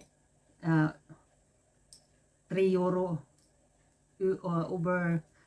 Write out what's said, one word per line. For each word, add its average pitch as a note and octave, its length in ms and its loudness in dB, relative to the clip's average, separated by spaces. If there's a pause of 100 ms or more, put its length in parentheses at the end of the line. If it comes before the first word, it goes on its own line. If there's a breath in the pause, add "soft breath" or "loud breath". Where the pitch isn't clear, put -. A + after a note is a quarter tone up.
(640)
ah, D#3+ 320 2 (1500)
three F#3+ 240 2
euro, F3+ 480 0 (1040)
uh, F3 480 0
over F3 480 0 (280 soft breath)